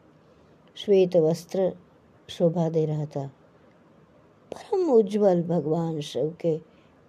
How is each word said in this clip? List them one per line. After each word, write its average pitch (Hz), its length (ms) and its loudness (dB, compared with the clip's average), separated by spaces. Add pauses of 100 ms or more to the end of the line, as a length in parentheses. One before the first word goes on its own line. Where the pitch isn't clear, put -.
(720)
श्वेत 185 420 2
वस्त्र 170 600 0 (520)
शोभा 170 400 -2
दे 160 180 0
रहा 151 200 -4
था। 139 240 -10 (1200)
परम 370 360 -2
उज्जवल 202 520 4
भगवान 165 580 -2
शिव 147 400 -4
के 165 200 -2 (480)